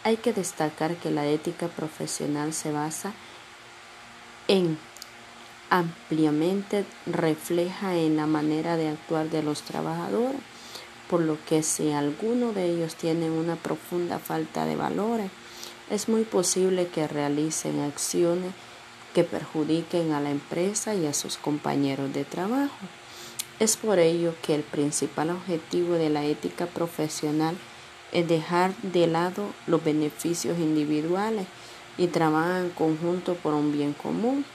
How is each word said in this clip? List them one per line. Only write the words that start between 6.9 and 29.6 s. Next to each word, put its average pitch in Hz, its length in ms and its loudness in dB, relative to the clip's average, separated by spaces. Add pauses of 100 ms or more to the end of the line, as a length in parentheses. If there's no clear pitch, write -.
refleja 175 920 0
en 160 220 4
la 151 100 2
manera 156 480 2
de 160 140 0
actuar 156 400 -2
de 160 120 0
los 151 200 -2
trabajadores, 170 800 -2 (680)
por 175 120 4
lo 156 240 2
que 156 180 4
si 151 300 0
alguno 214 580 2
de 190 140 0
ellos 170 300 0
tiene 165 360 0
una 165 240 0
profunda 175 640 -2
falta 160 460 -2
de 156 100 0
valores, 190 560 0 (580)
es 208 200 -2
muy 220 140 4
posible 185 640 2
que 160 200 0
realicen 147 720 0
acciones 175 720 0 (600)
que 170 100 6
perjudiquen 160 920 0
a 147 80 2
la 143 80 -2
empresa 175 640 -2
y 170 140 0
a 147 80 -2
sus - 220 -4
compañeros 143 760 0
de 143 120 -2
trabajo. 254 520 -2 (840)
Es 220 160 4
por 214 220 2
ello 170 460 4
que 160 100 2
el 147 80 2
principal 147 720 0
objetivo 175 640 0
de 160 160 4
la 147 140 2
ética 160 420 -2
profesional 160 880 0 (540)
es 170 160 4
dejar 175 560 4
de 175 240 4
lado 180 400 0 (180)